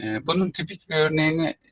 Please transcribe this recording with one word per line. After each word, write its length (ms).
E, 240
bunun 240
tipik 400
bir 40
örneğini 600